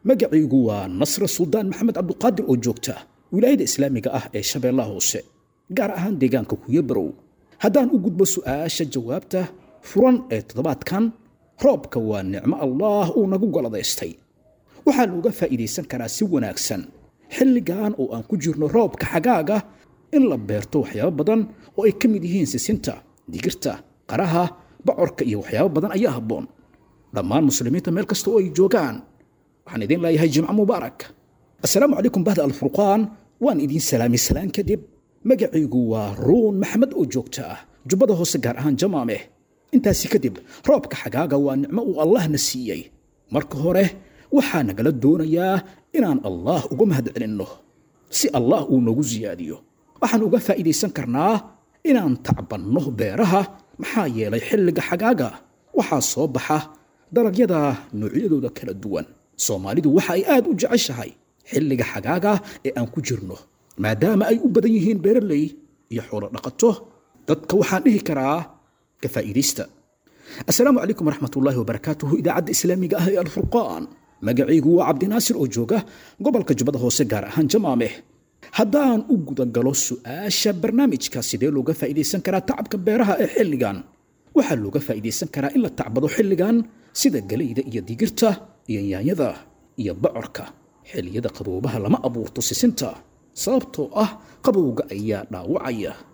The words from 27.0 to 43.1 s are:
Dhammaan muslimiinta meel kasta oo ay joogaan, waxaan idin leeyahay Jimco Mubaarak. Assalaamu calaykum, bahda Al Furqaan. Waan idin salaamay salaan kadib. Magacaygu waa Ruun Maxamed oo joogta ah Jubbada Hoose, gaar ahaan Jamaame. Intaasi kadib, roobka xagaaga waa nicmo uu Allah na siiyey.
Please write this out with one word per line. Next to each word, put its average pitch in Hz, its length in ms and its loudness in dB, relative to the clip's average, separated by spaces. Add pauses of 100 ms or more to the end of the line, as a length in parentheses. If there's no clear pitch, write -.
Dhammaan 107 360 0
muslimiinta 127 400 0
meel 175 180 -2
kasta - 240 -2
oo 226 80 4
ay 190 140 2
joogaan, 165 440 2 (720)
waxaan 117 160 -6
idin 151 220 2
leeyahay 165 240 4
Jimco 156 240 0
Mubaarak. 202 460 0 (640)
Assalaamu 269 340 2
calaykum, 208 240 2
bahda 165 240 2
Al 139 80 0
Furqaan. 202 480 2 (400)
Waan 226 180 2
idin 147 220 0
salaamay 120 400 2
salaan 185 320 0
kadib. 202 280 -2 (440)
Magacaygu 160 640 2
waa 107 240 -2
Ruun 196 480 4
Maxamed 233 320 0
oo - 160 0
joogta - 400 -6
ah - 120 -12 (280)
Jubbada 202 240 4
Hoose, 170 240 0
gaar 120 240 -2
ahaan 143 160 2
Jamaame. 139 400 -2 (560)
Intaasi 208 340 2
kadib, 120 280 0 (280)
roobka - 320 2
xagaaga 139 460 -2
waa 139 160 0
nicmo 143 260 -2
uu 185 140 -2
Allah 165 320 4
na 147 80 0
siiyey. 107 560 -6 (400)